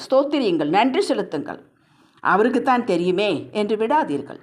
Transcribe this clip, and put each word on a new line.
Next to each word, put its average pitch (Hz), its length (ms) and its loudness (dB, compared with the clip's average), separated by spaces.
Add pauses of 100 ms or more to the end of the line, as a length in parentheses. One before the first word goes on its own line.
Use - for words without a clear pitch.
ஸ்தோத்திரியுங்கள், 262 580 2
நன்றி 240 340 2
செலுத்துங்கள், 190 580 -4 (640)
அவருக்குத்தான் 240 600 2
தெரியுமே" 180 680 0
என்று 214 240 -2
விடாதீர்கள். 220 680 -2